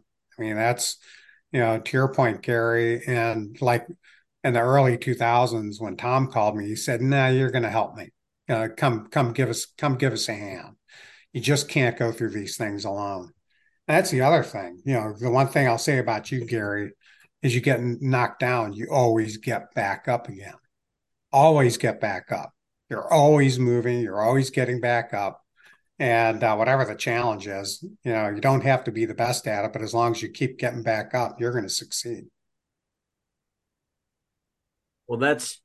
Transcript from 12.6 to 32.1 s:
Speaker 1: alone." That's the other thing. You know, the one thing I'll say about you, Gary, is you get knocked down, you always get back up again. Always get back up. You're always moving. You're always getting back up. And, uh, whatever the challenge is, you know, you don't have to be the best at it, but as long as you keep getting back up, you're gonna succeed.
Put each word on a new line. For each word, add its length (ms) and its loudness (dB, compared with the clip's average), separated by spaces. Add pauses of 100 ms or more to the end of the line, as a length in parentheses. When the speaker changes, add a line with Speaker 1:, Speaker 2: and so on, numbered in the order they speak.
Speaker 1:
alone." 480 -8 (540)
That's 240 2
the 120 2
other 200 4
thing. 420 -10
You 100 -2
know, 240 -4
the 120 -2
one 180 4
thing 200 2
I'll 100 2
say 200 0
about 340 -4
you, 140 -6
Gary, 460 -4 (500)
is 120 2
you 60 2
get 220 2
knocked 580 -2
down, 320 0
you 180 -10
always 460 2
get 380 -8
back 340 -4
up 200 -4
again. 260 -18 (760)
Always 460 6
get 240 -2
back 320 -4
up. 200 -6 (380)
You're 220 -2
always 460 6
moving. 420 2
You're 220 -2
always 280 2
getting 300 0
back 340 0
up. 280 -6 (560)
And, 460 2
uh, 120 4
whatever 280 2
the 100 -4
challenge 540 -2
is, 340 -8 (220)
you 80 -2
know, 160 0
you 120 -6
don't 220 2
have 220 2
to 80 -6
be 140 -2
the 80 -10
best 340 -4
at 160 -2
it, 80 -6
but 100 -8
as 120 -8
long 180 2
as 100 -6
you 60 -8
keep 300 -6
getting 240 -4
back 320 -4
up, 260 -4
you're 140 -2
gonna 140 -4
succeed. 580 -8 (2750)